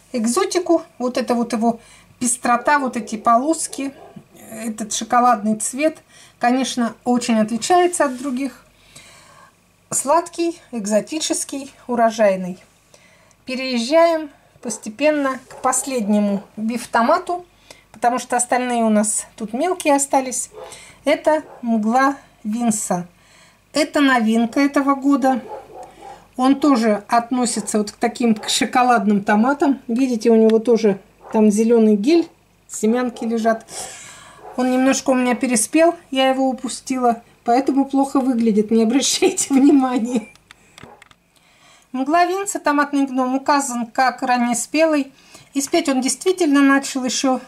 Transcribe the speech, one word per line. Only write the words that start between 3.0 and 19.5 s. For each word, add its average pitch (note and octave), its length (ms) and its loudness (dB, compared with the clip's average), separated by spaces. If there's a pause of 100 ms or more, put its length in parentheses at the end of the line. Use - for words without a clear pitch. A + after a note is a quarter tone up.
полоски, C4+ 760 0 (580)
этот A3 440 -8
шоколадный A3+ 640 0
цвет, D4 420 -4 (400)
конечно, A#3+ 560 0 (100)
очень A#3+ 340 0
отличается D#4 680 0
от B3+ 100 -6
других. C4 480 -8 (1300)
Сладкий, E4+ 680 -2 (140)
экзотический, A#3+ 1000 -4 (140)
урожайный. A3 720 0 (840)
Переезжаем C4+ 840 0 (320)
постепенно C4+ 760 -2 (100)
к - 120 -20
последнему G#3 840 -2 (140)
бифтомату, B3+ 880 -2 (480)
потому A#3+ 260 0
что A#3 180 -4
остальные A#3+ 480 0
у A3 40 2
нас G#3+ 380 0 (100)
тут A3 160 -10